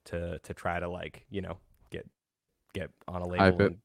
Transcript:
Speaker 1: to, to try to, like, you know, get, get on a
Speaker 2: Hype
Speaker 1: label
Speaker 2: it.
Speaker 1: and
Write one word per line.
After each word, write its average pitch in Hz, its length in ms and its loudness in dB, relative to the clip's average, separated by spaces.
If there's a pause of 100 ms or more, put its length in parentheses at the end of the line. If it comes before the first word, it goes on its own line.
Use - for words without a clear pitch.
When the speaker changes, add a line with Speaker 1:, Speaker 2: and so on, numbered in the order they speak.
Speaker 1:
to, 85 340 -6
to - 140 -12
try 87 240 -4
to, 87 120 -4
like, 85 400 -12
you 98 120 -8
know, 87 160 -10 (320)
get, - 160 -12 (680)
get 73 160 -8 (180)
on 90 140 -6
a 90 80 -4
Speaker 2:
Hype 92 240 6
Speaker 1:
label 90 80 4
Speaker 2:
it. 101 60 8
Speaker 1:
and 90 180 -2